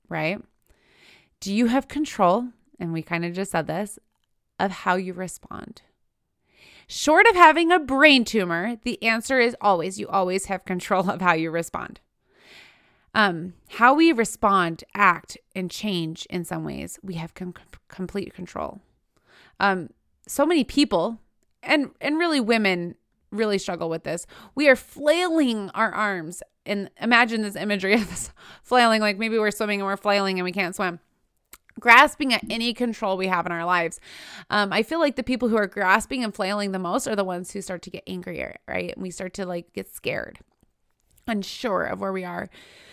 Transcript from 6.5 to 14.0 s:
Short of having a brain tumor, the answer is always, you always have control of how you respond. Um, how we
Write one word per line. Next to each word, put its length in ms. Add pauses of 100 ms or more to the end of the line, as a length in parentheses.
Short 400
of 80
having 380
a 80
brain 440
tumor, 600
the 180
answer 380
is 200
always, 380
you 80
always 400
have 180
control 460
of 100
how 140
you 160
respond. 500 (1120)
Um, 420 (160)
how 240
we 180